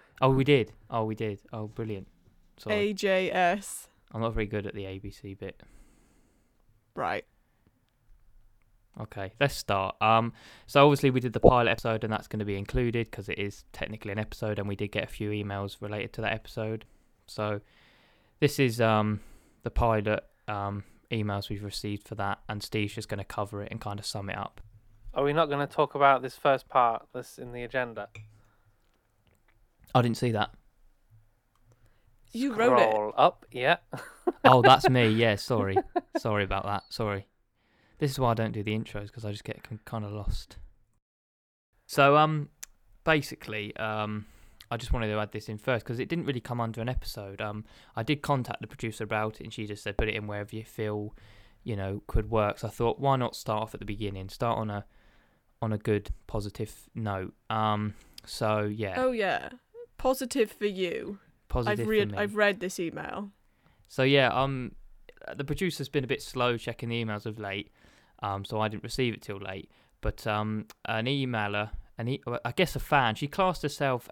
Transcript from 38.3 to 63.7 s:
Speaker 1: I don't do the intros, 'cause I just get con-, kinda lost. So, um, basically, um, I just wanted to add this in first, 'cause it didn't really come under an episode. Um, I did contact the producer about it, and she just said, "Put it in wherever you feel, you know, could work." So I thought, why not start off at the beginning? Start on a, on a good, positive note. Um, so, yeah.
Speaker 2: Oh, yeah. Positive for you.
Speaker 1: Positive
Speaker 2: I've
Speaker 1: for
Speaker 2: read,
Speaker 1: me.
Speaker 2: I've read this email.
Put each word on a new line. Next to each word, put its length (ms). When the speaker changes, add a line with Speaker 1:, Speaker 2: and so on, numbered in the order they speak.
Speaker 1:
I 40
don't 180
do 100
the 140
intros, 340
'cause 140
I 60
just 120
get 200
con-, 220
kinda 240
lost. 480
So, 280
um, 340
basically, 720
um, 520
I 60
just 160
wanted 140
to 120
add 140
this 160
in 80
first, 280
'cause 140
it 80
didn't 180
really 140
come 220
under 180
an 80
episode. 540
Um, 240
I 60
did 180
contact 400
the 60
producer 360
about 380
it, 20
and 100
she 120
just 180
said, 140
"Put 100
it 80
in 120
wherever 280
you 80
feel, 500
you 120
know, 320
could 220
work." 300
So 80
I 40
thought, 280
why 180
not 180
start 280
off 100
at 80
the 40
beginning? 440
Start 300
on 100
a, 160
on 120
a 40
good, 340
positive 680
note. 380
Um, 460
so, 420
yeah. 320
Speaker 2:
Oh, 140
yeah. 380
Positive 540
for 160
you. 520
Speaker 1:
Positive 320
Speaker 2:
I've 40
Speaker 1:
for 40
Speaker 2:
read, 240
Speaker 1:
me. 40
Speaker 2:
I've 180
read 260
this 180
email. 520